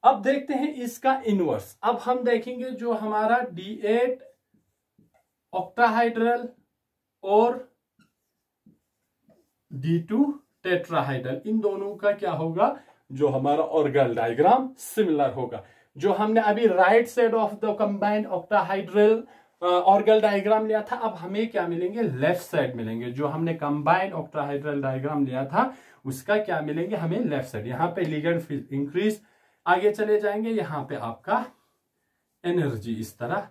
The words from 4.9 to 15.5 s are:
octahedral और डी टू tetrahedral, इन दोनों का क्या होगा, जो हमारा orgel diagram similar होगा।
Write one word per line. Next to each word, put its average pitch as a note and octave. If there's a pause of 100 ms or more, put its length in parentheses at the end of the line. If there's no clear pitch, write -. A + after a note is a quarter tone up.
octahedral A#3 (800)
और A3 (2250)
डी D3+
टू G#3+ (480)
tetrahedral, C#3
इन A3
दोनों G3+
का G3+
क्या G3+
होगा, E3 (340)
जो C3+
हमारा C#3
orgel D3
diagram E3 (100)
similar D3+
होगा। A#2+ (340)